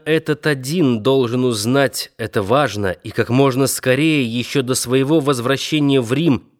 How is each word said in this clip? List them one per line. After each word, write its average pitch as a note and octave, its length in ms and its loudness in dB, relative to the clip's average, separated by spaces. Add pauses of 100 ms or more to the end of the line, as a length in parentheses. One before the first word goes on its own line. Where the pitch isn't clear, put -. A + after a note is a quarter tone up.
этот D#3 420 -2
один C3+ 560 0
должен B2+ 420 2
узнать B2 720 -2
это A2 260 -4
важно, G#2 480 0
и G2 200 -8
как A2 180 -2
можно C3+ 380 2
скорее, C3+ 600 0
ещё A#2+ 360 -2
до B2 120 -4
своего C3+ 460 2
возвращения C#3 800 0
в A#2 120 -2
Рим, D3 480 0